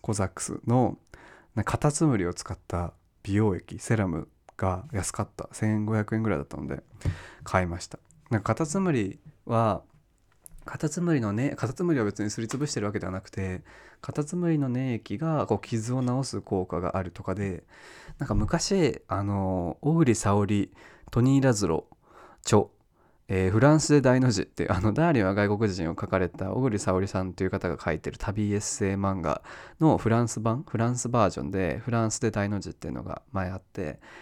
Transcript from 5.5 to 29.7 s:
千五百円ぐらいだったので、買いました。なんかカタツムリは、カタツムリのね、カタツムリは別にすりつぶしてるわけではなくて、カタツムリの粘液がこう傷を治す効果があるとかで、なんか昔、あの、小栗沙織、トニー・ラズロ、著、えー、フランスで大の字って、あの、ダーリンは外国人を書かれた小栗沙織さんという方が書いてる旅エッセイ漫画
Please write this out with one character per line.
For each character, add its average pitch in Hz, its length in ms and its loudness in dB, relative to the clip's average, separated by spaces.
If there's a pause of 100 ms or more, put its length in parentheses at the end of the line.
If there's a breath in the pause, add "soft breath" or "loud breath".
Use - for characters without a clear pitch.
千 107 320 0
五 110 100 -2
百 107 200 0
円 110 80 0
ぐ 110 80 0
ら 85 60 2
い - 20 0
だ 71 60 -4
っ - 20 -12
た - 100 -14
の 73 100 -8
で、 69 160 -8 (600 loud breath)
買 92 200 2
い - 20 -2
ま 85 120 -6
し - 100 -14
た。 - 100 -18 (320)
な 113 80 2
ん - 20 -4
か 110 140 0
カ - 60 -2
タ 160 60 0
ツ 196 140 -2
ム 180 100 2
リ 107 300 0 (240)
は、 113 380 2 (840)
カ - 140 -10
タ 156 100 -2
ツ 170 120 -6
ム 175 140 2
リ 135 60 4
の 104 120 0
ね、 120 240 0
カ - 120 -2
タ - 60 -6
ツ 180 100 -4
ム 170 80 2
リ 135 80 2
は 104 60 2
別 101 180 -2
に 104 60 -2
す - 100 -6
り 113 80 -4
つ 131 100 -6
ぶ 147 80 -2
し 143 60 -6
て 113 80 -4
る 104 60 0
わ 101 60 -2
け 101 60 -4
で 95 80 -6
は 92 60 -6
な 95 80 -6
く - 80 -14
て、 92 340 -6 (380 loud breath)
カ - 140 -10
タ 147 100 -2
ツ 160 100 -8
ム 175 160 0
リ 156 80 4
の 135 100 0
粘 127 240 -2
液 107 260 -4
が 156 280 0
こ 107 100 2
う - 40 -2
傷 113 320 -4
を 127 100 0
治 123 260 0
す 101 120 -6
効 92 260 0
果 87 140 -4
が 90 160 -2
あ 95 60 0
る 90 80 -8
と - 120 -12
か 95 120 -4
で、 95 300 -4 (540 loud breath)
な 143 60 -8
ん - 40 -4
か 107 60 0
昔、 165 760 2
あ 101 140 -2
の、 95 600 -2
小 151 120 2
栗 139 200 6
沙 101 220 4
織、 101 360 2 (380 loud breath)
ト 120 100 2
ニ 135 200 6
ー・ 131 40 4
ラ 131 80 6
ズ 104 140 0
ロ、 80 200 0 (540 loud breath)
著、 - 240 4 (640 soft breath)
え 92 200 2
ー、 - 20 2
フ 110 80 2
ラ 143 160 8
ン 156 60 6
ス 147 120 2
で 147 80 8
大 127 200 6
の 123 100 4
字 98 120 2
っ - 20 -8
て、 - 240 -4
あ 90 120 0
の、 107 120 4
ダ 165 180 2
ー - 20 4
リ 123 80 4
ン 95 60 4
は 98 80 2
外 101 240 2
国 107 140 2
人 85 180 -2
を - 100 -4
書 101 60 -4
か 95 140 2
れ 87 80 2
た 95 240 -6
小 127 100 -2
栗 104 160 0
沙 95 160 0
織 95 140 0
さ 95 140 -2
ん 92 100 -6
と 98 100 -8
い 92 60 0
う - 20 -6
方 95 180 -2
が 78 140 -2
書 82 100 0
い 78 60 -2
て - 100 -10
る - 100 -8
旅 104 340 -2
エ 101 60 2
ッ - 20 -4
セ 98 320 -2
イ - 20 -2
漫 98 260 -2
画 78 220 -2 (380 loud breath)